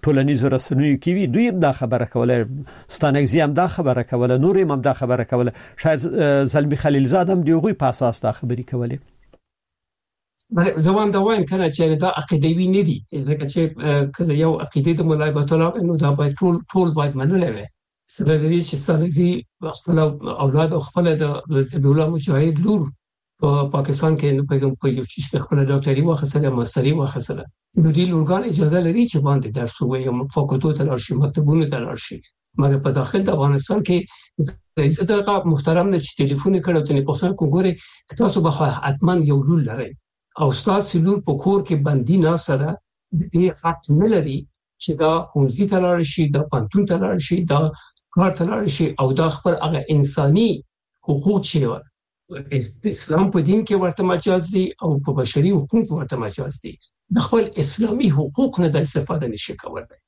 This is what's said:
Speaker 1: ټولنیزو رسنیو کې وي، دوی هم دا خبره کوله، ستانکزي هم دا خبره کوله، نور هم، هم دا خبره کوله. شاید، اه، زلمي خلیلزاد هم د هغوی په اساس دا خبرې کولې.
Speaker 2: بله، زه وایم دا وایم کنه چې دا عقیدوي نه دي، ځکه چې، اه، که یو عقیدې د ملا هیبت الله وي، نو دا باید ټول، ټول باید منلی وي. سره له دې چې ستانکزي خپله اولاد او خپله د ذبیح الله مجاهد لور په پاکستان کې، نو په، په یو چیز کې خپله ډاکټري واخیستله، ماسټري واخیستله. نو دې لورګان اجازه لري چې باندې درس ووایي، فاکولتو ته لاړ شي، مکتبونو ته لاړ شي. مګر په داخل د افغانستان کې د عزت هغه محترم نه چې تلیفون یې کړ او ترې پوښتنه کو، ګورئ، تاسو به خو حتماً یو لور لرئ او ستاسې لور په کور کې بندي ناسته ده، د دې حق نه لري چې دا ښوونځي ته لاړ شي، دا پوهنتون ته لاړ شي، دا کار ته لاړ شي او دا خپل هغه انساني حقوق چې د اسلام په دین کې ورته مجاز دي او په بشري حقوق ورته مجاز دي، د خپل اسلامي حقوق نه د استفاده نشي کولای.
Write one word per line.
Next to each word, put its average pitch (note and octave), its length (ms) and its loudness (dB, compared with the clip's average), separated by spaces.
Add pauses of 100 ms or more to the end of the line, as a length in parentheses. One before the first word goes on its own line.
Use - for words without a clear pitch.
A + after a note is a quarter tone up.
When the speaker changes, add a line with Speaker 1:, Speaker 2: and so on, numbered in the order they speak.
Speaker 1:
ټولنیزو C#3 440 2
رسنیو C3+ 500 0
کې C3+ 100 -4
وي، F#3 200 0
دوی A3 220 2
هم F#3 100 -4
دا D3+ 120 2
خبره A#2+ 340 -2
کوله، A#2+ 400 0 (420)
ستانکزي D#3+ 540 0
هم D3 120 0
دا F3+ 140 2
خبره B2+ 360 -2
کوله، B2 340 0
نور F3+ 240 2
هم، E3 100 0
هم C#3 100 -4
دا C3+ 120 0
خبره A#2+ 300 -2
کوله. A#2+ 280 -2 (260)
شاید، D#3 280 0
اه، D3 380 0
زلمي D3 320 0
خلیلزاد D3 540 2
هم F3+ 120 2
د D3+ 80 0
هغوی E3 240 2
په D3+ 120 -4
اساس A#2+ 360 -2
دا A2 100 -2
خبرې A#2+ 400 -6
کولې. B2 280 -4 (1500)
Speaker 2:
بله، F3 280 0
زه D#3+ 120 2
وایم G#3 200 2
دا G3 80 2
وایم G3+ 260 2
کنه F3 260 0
چې D#3+ 280 2
دا F3 80 2
عقیدوي E3 600 0
نه F#3+ 140 4
دي، E3 240 -2 (100)
ځکه C#3+ 300 -4
چې، C#3 140 -2 (240)
اه، C#3+ 220 2
که D#3 280 -2
یو D#3+ 260 2
عقیدې D3+ 380 0
د F3+ 40 0
ملا D#3 240 2
هیبت D3 280 0
الله E3 200 2
وي، A#3+ 140 -4
نو E3+ 80 0
دا C#3+ 160 2
باید C#3+ 280 0
ټول، F3+ 160 2 (160)
ټول F3+ 280 2
باید C#3+ 160 -2
منلی D#3 360 2
وي. G#2 140 -8 (420)
سره D3+ 280 0
له D3+ 140 0
دې E3+ 140 2
چې - 120 -6
ستانکزي E3+ 680 0 (180)
خپله D#3+ 400 0 (420)
اولاد D#3 280 2
او E3+ 60 0
خپله E3+ 360 0
د D3+ 100 0 (340)
ذبیح C#3 320 0
الله D#3 180 4
مجاهد D#3 500 0
لور G3 260 2 (560)
په C#3+ 340 2
پاکستان C#3+ 420 0
کې، C#3+ 60 -2
نو C#3 220 2
په، C#3 260 0 (100)
په C#3+ 60 0
یو B2+ 160 -2
چیز - 240 -8
کې - 160 -4
خپله C#3+ 200 0
ډاکټري C#3 400 0
واخیستله، D3+ 460 0
ماسټري B2 440 0
واخیستله. C3+ 520 -4 (320)
نو D#3+ 140 4
دې D#3+ 200 2
لورګان E3+ 360 2
اجازه D#3 320 2
لري F#3 280 2
چې E3+ 100 -2 (100)
باندې C3+ 200 2 (120)
درس - 220 -6
ووایي، C3 260 -2 (260)
فاکولتو D3 400 0
ته C#3+ 100 -2
لاړ C3+ 140 -2
شي، - 160 -6
مکتبونو D3 560 2
ته C#3+ 160 -4
لاړ - 100 -8 (120)
شي. - 140 -14 (380)
مګر C#3 280 2
په C3+ 40 0
داخل C#3 300 0
د F#3+ 80 0
افغانستان C#3+ 540 0
کې F3+ 140 2 (420)
د C#3 100 0 (380)
عزت F3 240 0
هغه G3+ 420 0
محترم E3 360 2
نه F3+ 100 2
چې C#3 180 -8
تلیفون C#3+ 380 0
یې F3 100 2
کړ F3+ 100 0
او D3+ 80 2
ترې C#3 240 0
پوښتنه F3+ 260 0
کو، E3+ 120 -2 (100)
ګورئ، F#3 180 2 (440)
تاسو G3+ 240 2
به D#3+ 80 2
خو D3 160 0
حتماً D#3+ 580 0
یو C#3 200 2
لور D#3+ 280 2
لرئ A2+ 200 -8 (500)
او C#3 120 2
ستاسې G3+ 420 -2
لور F3+ 320 2
په D#3 60 0 (100)
کور G3 200 2
کې E3+ 120 -2 (100)
بندي C#3 320 2
ناسته D#3+ 380 2
ده، D3 160 -2 (480)
د - 20 -2 (120)
دې F3 120 4 (160)
حق E3+ 280 -4
نه E3 180 4
لري D3 400 0 (340)
چې - 180 -4
دا D#3 120 2 (180)
ښوونځي C#3 400 0
ته G3 160 2
لاړ F3 160 2
شي، D3+ 280 0
دا C#3+ 120 0 (100)
پوهنتون C3+ 340 0
ته F3 120 0
لاړ F#3+ 200 -2
شي، E3+ 200 -2 (140)
دا D#3 200 2 (460)
کار F3+ 140 2
ته E3+ 140 -2
لاړ G#3 200 -2 (100)
شي D#3+ 120 0 (120)
او C3+ 140 0
دا D#3+ 160 0
خپل E3+ 240 -2
هغه D#3 360 -2
انساني D3+ 720 2 (440)
حقوق F#3 340 0
چې - 160 -4 (1300)
د - 20 -2
اسلام F#3 460 0
په F#3 100 2
دین G3+ 240 2
کې G#3 160 0
ورته F#3 220 -2
مجاز F3+ 480 0
دي F#3 140 2 (180)
او D3+ 160 0
په C#3+ 140 -4
بشري C#3+ 380 0
حقوق G3 400 0
ورته C#3+ 260 -6
مجاز B2 460 -8
دي، - 140 -14 (380)
د - 40 4
خپل A3+ 300 2 (160)
اسلامي A3 440 0
حقوق D3 500 0
نه F3 80 4
د D3+ 100 0
استفاده D3 500 -2
نشي G#2+ 260 -8
کولای. - 540 -14